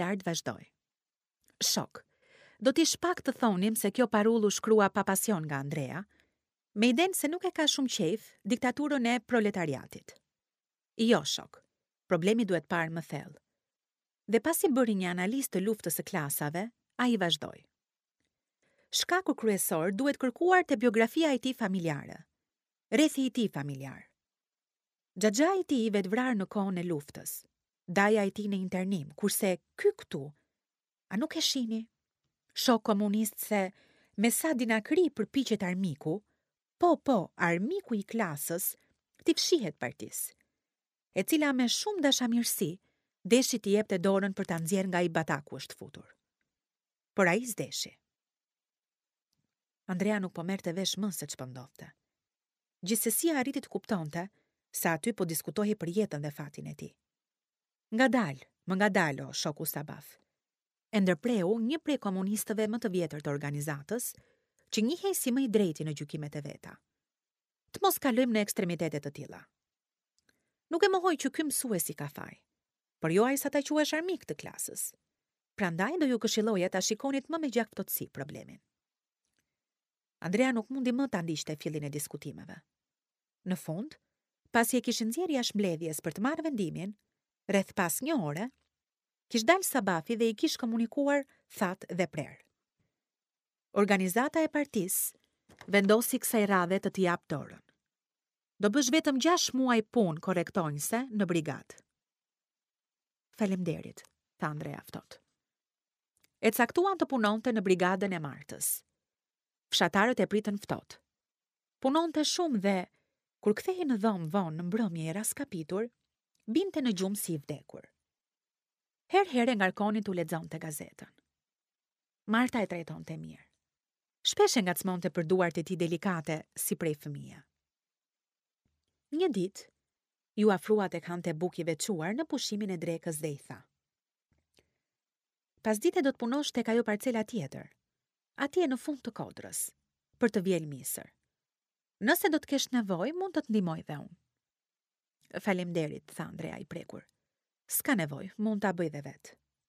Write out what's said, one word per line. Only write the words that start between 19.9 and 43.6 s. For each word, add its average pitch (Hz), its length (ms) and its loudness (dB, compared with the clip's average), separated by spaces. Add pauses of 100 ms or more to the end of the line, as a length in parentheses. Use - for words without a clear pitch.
duhet 269 260 0
kërkuar 349 480 4
te 277 100 2
biografia 233 560 2
e 247 60 0
tij 254 160 -4
familjare, 165 680 -4 (680)
rrethi 277 360 4
i 247 40 0
tij 220 180 0
familjar. 139 640 -8 (1080)
Xhaxha 220 420 4
i 349 40 -2
tij 233 220 2
i 220 40 2
vetvrar 214 460 0
në 190 100 0
kohën 196 320 -2
e 170 40 -2
luftës, - 640 -6 (420)
daja 202 380 4
i 196 60 0
tij 208 180 -4
në 196 80 0
internim, 185 580 -2
kurse 190 440 2 (180)
ky 403 160 4
këtu, 147 400 -10 (760)
a 196 80 -6
nuk 311 200 -2
e 330 40 -2
shihni? 226 480 -2 (640)
Shok - 280 4
komunist 208 560 0
se 196 340 0 (440)
me 226 140 4
sa 320 240 0
dinakri 247 560 2
përpiqet 226 520 0
armiku, 180 600 -2 (560)
po, 349 180 6
po, 226 400 0
armiku 202 580 0
i 202 100 -2
klasës, 170 720 -4 (480)
t'i 330 100 4
fshihet 233 440 0
partisë, - 560 -8 (800)
e 190 80 0
cila 302 300 2
me 254 120 2
shumë 370 380 -2
dashamirësi 233 760 0 (440)
deshi 240 340 4
t'i 208 180 -2